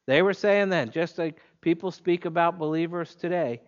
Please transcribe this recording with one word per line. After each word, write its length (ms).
They 160
were 120
saying 360
then, 220
just 260
like 240
people 320
speak 340
about 340
believers 560
today, 520